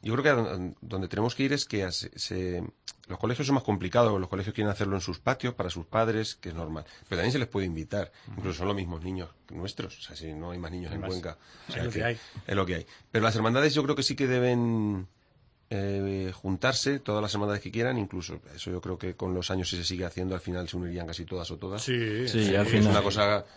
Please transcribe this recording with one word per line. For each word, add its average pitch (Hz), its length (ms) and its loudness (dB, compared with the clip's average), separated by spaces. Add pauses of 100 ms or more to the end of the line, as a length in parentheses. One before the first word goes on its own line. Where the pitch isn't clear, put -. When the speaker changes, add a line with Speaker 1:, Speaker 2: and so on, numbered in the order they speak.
Speaker 1:
yo 107 120 -2
creo 131 80 2
que 147 80 6
a 139 40 6
don-, 95 460 -2
donde 95 280 -6
tenemos 113 260 0
que 139 100 0
ir 139 80 2
es 143 120 0
que 95 280 -2
se, - 260 -6
se, 90 440 -2 (460)
los - 100 -8
colegios 123 280 0
son 139 80 4
más 127 100 2
complicados, 101 560 4
los 90 80 -4
colegios 98 260 -4
quieren 104 160 0
hacerlo 98 260 0
en 92 60 0
sus 85 160 -6
patios, 123 360 0
para 90 160 -4
sus 85 160 -8
padres, 110 500 0
que - 140 -12
es 82 40 -10
normal, 78 300 -6 (240)
pero 92 100 -2
también 107 140 2
se 143 60 2
les 123 100 -2
puede - 180 -2
invitar, 85 460 -4 (160)
Speaker 2:
Ujú. 104 100 -10
Speaker 1:
incluso 92 200 -4
son 92 100 -2
los 101 80 0
mismos 85 260 -4
niños 92 260 -6 (220)
nuestros, - 480 -8
o - 40 -16
sea, - 140 -16
si 80 180 -10
no 82 160 -8
hay 90 80 -8
más 85 120 -8
niños 87 200 -8
Speaker 2:
Hay 78 60 -6
Speaker 1:
en 82 60 -6
Speaker 2:
más. 92 80 -4
Speaker 1:
Cuenca. 87 280 -6
O - 300 -20
Speaker 2:
Es - 60 -10
Speaker 1:
sea - 100 -2
Speaker 2:
lo 120 60 -2
que 101 80 -2
Speaker 1:
que 110 60 0
Speaker 2:
hay. 117 140 0 (280)
Speaker 1:
es 92 100 0
lo 95 100 4
que 90 100 -2
hay. 82 100 -6 (240)
Pero 110 140 4
las 110 120 4
hermandades 123 380 4
yo 147 80 4
creo 139 140 2
que 135 60 0
sí 127 140 0
que 139 100 2
deben, 117 800 4 (640)
eh, 98 640 -2
juntarse, 127 680 0
todas 107 220 0
las 101 120 -2
hermandades 104 280 0
que - 80 -8
quieran, 117 280 0
incluso 87 420 -4 (140)
eso 90 160 -8
yo 90 100 -2
creo 90 180 -4
que 92 160 -6
con 92 200 -2
los 90 160 -2
años, 92 180 0
si 92 80 -2
se 87 80 -4
sigue 90 200 -2
haciendo, 92 300 -2
al 90 60 -4
final 90 280 -4
se - 80 -6
unirían 87 300 -4
casi 85 180 -8
todas 85 260 -6
o 113 80 -8
todas. 98 240 -6
Speaker 2:
Sí, 117 460 0
Speaker 3:
Sí, 110 180 4
Speaker 2:
sí. 98 100 4
Speaker 3:
al 104 100 6
Speaker 1:
Es 110 60 2
Speaker 3:
final. 107 180 8
Speaker 1:
una 101 120 6
cosa, 101 420 4 (120)